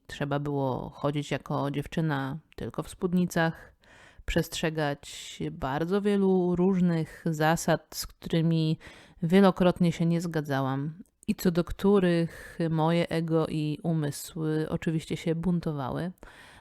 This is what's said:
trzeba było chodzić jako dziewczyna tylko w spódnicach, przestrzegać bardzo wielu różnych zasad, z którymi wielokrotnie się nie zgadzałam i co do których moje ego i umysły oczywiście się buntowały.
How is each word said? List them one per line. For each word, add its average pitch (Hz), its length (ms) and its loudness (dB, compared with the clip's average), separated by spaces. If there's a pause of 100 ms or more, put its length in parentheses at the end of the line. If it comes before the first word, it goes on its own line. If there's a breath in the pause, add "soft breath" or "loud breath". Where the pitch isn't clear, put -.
trzeba 143 320 -4
było 139 520 -2
chodzić 147 400 -4
jako 139 400 -4
dziewczyna 143 680 -2 (180)
tylko - 260 -8
w - 60 -10
spódnicach, 175 840 -2 (520 soft breath)
przestrzegać - 1120 -4 (120)
bardzo 160 520 -2
wielu 190 540 2
różnych 175 720 2
zasad, 156 680 2
z - 120 -8
którymi 160 720 0 (440 loud breath)
wielokrotnie 180 680 6
się 170 140 0
nie 170 140 2
zgadzałam 147 760 -2 (340)
i 208 60 0
co - 160 0
do 165 140 2
których 180 960 2 (120)
moje 160 380 2
ego 160 380 0
i 151 360 -2
umysły 156 840 -2
oczywiście 165 480 -2
się 165 180 -2
buntowały. 165 800 -2 (480 loud breath)